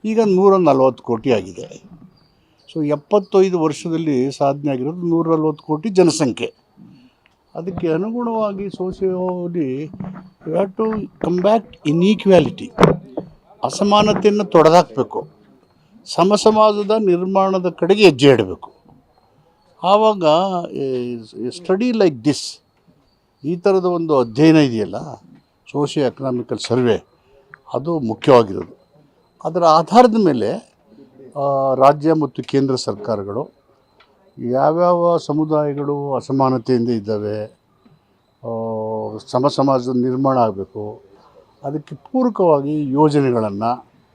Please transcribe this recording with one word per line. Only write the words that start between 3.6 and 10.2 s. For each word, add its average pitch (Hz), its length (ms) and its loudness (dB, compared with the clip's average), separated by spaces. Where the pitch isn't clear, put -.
ಸಾಧನೆ 143 400 -2
ಆಗಿರೋದು 135 260 -6
ನೂರ 165 300 -2
ನಲವತ್ತು 156 360 -2
ಕೋಟಿ 156 260 -6
ಜನಸಂಖ್ಯೆ. 156 640 0
ಅದಕ್ಕೆ 170 320 -8
ಅನುಗುಣವಾಗಿ 208 840 -4
ಸೋಷಿಯೋಲಿ 180 1160 -6